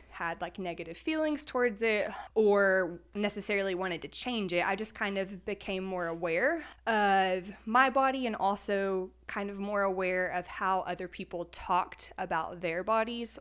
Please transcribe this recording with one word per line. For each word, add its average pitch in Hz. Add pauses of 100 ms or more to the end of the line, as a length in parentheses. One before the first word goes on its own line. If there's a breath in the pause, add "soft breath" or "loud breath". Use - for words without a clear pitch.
had, 170
like, 180
negative 170
feelings 311
towards 240
it 214 (240 loud breath)
or 196 (120)
necessarily 202
wanted 175
to 151
change 214
it. 175
I 196
just 214
kind 196
of 190
became 196
more 185
aware 175 (240 loud breath)
of 196 (140)
my 254
body 269
and 220
also 196 (160)
kind 202
of 196
more 202
aware 185
of 175
how 190
other 180
people 175
talked -
about 175
their 175
bodies 226